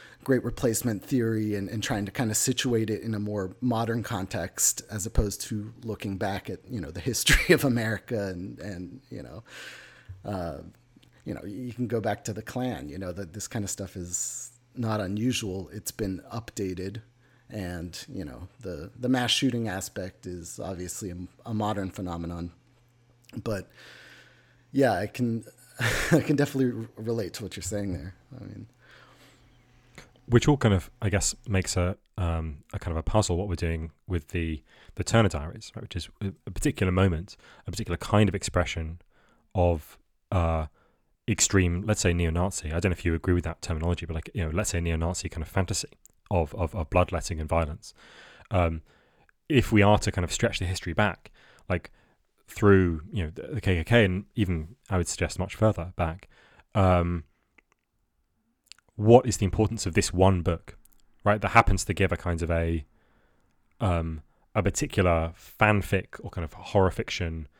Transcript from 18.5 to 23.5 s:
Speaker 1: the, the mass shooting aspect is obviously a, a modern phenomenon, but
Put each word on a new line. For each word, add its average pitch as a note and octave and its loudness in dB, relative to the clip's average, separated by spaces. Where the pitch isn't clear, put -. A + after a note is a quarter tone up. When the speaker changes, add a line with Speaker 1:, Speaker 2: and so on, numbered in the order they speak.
Speaker 1:
the, F2 -10
the B2 -2
mass B2 2
shooting A#2 0
aspect F#2+ -10
is F2 -12
obviously F2+ -8
a, F2 -10
a A#2 -8
modern G#2 -2
phenomenon, E2+ -8
but G2+ -6